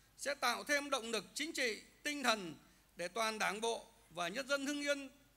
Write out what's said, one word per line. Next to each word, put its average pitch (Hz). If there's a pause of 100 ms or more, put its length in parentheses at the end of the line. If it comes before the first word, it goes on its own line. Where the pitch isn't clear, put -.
(180)
sẽ 277
tạo 240
thêm 285
động 233
lực 214 (100)
chính 311
trị, 240 (200)
tinh 294
thần 208 (420)
để 170
toàn 220
Đảng 190
bộ 226 (240)
và 170
nhân 247
dân 277
Hưng 294
Yên 285 (280)